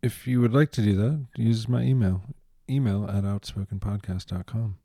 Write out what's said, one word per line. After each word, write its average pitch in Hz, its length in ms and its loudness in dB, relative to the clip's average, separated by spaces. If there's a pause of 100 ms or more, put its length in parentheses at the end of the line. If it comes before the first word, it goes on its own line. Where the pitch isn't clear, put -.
if - 240 -4
you 123 160 2
would 113 100 4
like 147 200 4
to 117 100 0
do 104 140 4
that, 135 280 0 (120)
use 113 320 0
my 120 140 0
email, 110 400 2 (460)
email 110 400 0
at 101 160 0
outspokenpodcast 98 1000 -6
dot 90 200 -6
com. 113 380 -6